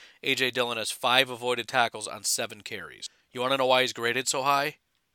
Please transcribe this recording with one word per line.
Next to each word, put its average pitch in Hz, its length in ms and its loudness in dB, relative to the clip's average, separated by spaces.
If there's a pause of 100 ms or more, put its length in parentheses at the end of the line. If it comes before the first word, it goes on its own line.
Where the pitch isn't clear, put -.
(240)
A 139 100 2
J 127 160 2
Dillon 120 260 0
has 110 140 -4
five 127 400 2
avoided 123 380 -2
tackles 117 400 0
on 101 160 -10
seven 110 380 -4
carries. 85 460 -12 (220)
You 123 100 -8
wanna 131 160 2
know 135 100 2
why 127 160 6
he's 123 100 0
graded 120 340 -2
so 139 160 -2
high? 143 360 0 (360)